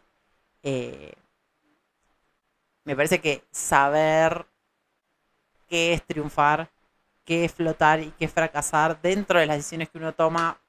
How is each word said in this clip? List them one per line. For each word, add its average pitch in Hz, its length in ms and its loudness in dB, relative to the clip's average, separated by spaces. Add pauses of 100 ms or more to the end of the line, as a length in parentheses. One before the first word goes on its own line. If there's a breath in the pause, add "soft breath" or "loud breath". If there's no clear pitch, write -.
(640)
eh, 123 500 -8 (1700)
me 143 100 -4
parece 160 240 0
que 143 320 -2
saber 156 920 2 (1200)
qué 170 260 0
es 160 100 -4
triunfar, 151 680 -2 (560)
qué 165 200 0
es 160 80 -4
flotar 160 460 2
y 156 120 -10
qué - 140 -6
es 151 60 -6
fracasar 160 720 -2
dentro 185 380 0
de 156 80 4
las 151 100 0
decisiones 160 320 -8
que - 80 -18
uno 160 160 -8
toma 165 560 0